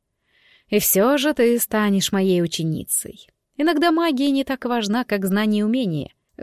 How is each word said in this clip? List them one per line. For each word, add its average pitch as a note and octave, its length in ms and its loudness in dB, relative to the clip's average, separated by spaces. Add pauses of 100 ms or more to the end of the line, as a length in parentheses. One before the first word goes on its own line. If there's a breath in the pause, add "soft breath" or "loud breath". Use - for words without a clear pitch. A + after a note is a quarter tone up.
(680 soft breath)
«И G#3 100 2
всё G#3+ 380 2
же D4 160 0
ты A#3+ 260 2
станешь G#3 540 0
моей F#3+ 300 2
ученицей. - 840 -6 (280)
Иногда D#4+ 360 2
магия D4+ 380 0
не C4+ 140 0
так C4+ 200 -6
важна, A#3 400 -2
как G3+ 200 -4
знание G#3 360 0
и G#3 40 0
умение. G#3+ 480 -2 (300)